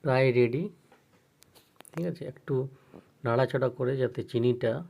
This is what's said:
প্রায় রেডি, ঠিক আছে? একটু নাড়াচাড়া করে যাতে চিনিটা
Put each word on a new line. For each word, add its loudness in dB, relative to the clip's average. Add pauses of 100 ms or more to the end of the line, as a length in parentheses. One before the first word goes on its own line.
প্রায় 2
রেডি, 2 (1200)
ঠিক -6
আছে? -8
একটু -4 (560)
নাড়াচাড়া 2
করে -2
যাতে -2
চিনিটা 0